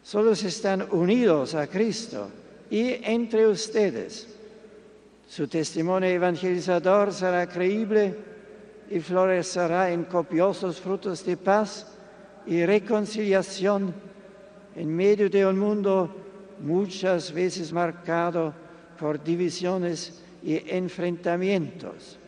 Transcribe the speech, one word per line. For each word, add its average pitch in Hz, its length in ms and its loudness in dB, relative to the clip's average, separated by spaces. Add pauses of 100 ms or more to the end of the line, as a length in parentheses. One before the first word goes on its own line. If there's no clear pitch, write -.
Solo 214 320 2
si 196 120 -2
están 190 460 -2
unidos 175 600 4
a 147 120 -2
Cristo 175 640 -4 (400)
y 240 340 -2
entre 226 420 2
ustedes, 185 800 0 (1000)
su 147 180 -6
testimonio 170 640 0
evangelizador 180 1040 2
será 180 340 0
creíble 196 680 0 (760)
y 196 80 -2
florecerá 180 920 2
en 170 140 -2
copiosos 175 760 0
frutos 190 460 -4
de 180 100 -2
paz 196 500 0 (600)
y 170 180 2
reconciliación 202 1300 0 (800)
en 160 220 -4
medio 202 320 4
de 196 160 4
un 190 140 4
mundo 196 580 2 (420)
muchas 180 720 0
veces 170 400 -4
marcado 170 840 -2 (440)
por 151 240 -2
divisiones 175 1000 -2 (200)
y 151 200 -2 (120)
enfrentamientos. 175 1500 -4